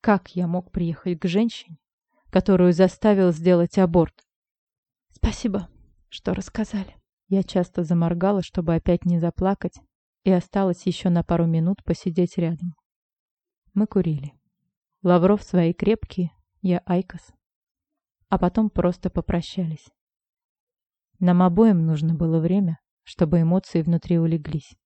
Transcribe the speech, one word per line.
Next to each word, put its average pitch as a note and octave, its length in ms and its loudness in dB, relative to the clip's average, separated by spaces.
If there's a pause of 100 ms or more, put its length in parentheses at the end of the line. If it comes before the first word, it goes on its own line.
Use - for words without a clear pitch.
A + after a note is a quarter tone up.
Как G3+ 340 0
я F3+ 120 -2
мог F3 260 -6
приехать E3+ 480 -6
к - 60 -4
женщине, F3+ 500 -4 (540)
которую F3+ 420 4
заставил F#3 600 2
сделать E3+ 440 2
аборт? E3+ 380 2 (960)
«Спасибо, G3+ 580 -4 (400)
что - 240 -8
рассказали». F#3+ 640 -8 (320)
Я F#3+ 140 0
часто F3+ 420 -4
заморгала, E3+ 580 0
чтобы E3+ 320 -4
опять F3 300 -2
не F3 140 0
заплакать, F#3 600 -4 (460)
и G3 60 2
осталось F#3 560 -2
еще F#3 240 -2
на E3+ 120 2
пару E3+ 240 0
минут E3 380 -2
посидеть F3 540 -4
рядом. E3+ 360 -4 (1000)
Мы G#3 120 0
курили. D3+ 460 -2 (680)
Лавров F3+ 400 4
свои F3 320 0
крепкие, - 560 -4 (320)
я F3+ 240 0
айкос. F#3 340 -4 (1120)
А F#3+ 80 0
потом G#3 320 0
просто F3+ 400 -2
попрощались. E3 760 -6 (1300)
Нам F3+ 240 4
обоим F#3 420 4
нужно D#3+ 300 0
было E3 260 0
время, F3 380 -2 (240)
чтобы E3 400 0
эмоции E3+ 400 0
внутри E3+ 360 0
улеглись. E3 560 -4 (120)